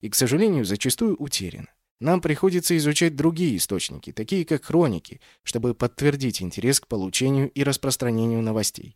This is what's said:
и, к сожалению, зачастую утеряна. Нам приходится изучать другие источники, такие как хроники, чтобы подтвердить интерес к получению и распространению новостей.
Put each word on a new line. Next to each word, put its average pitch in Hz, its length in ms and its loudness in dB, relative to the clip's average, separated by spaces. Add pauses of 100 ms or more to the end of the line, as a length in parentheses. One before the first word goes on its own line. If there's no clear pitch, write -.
и, 110 80 -8
к 98 40 -10
сожалению, 143 520 2
зачастую 131 520 0
утеряна. - 520 -6 (300)
Нам 170 220 2
приходится 175 560 2
изучать 147 400 2
другие 160 400 2
источники, - 560 -6
такие 165 320 -2
как 147 180 -2
хроники, 147 560 0 (240)
чтобы 120 300 -2
подтвердить 135 680 -2
интерес 101 380 0
к - 80 -16
получению 127 640 0
и 139 100 -4
распространению 120 800 0
новостей. 110 540 -4